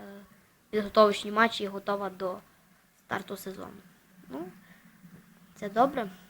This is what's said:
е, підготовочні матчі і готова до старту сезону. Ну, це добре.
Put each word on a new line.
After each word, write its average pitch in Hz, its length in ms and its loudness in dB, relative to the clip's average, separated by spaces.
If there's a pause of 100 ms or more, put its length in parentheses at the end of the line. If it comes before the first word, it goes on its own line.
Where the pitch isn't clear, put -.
е, 202 180 -16 (500)
підготовочні 208 600 4
матчі 220 320 4
і - 20 -2
готова 196 440 -4
до 185 280 -6 (600)
старту - 380 -6
сезону. - 460 -12 (460)
Ну, 349 240 -10 (1000)
це 208 140 -8
добре. 226 420 2 (200)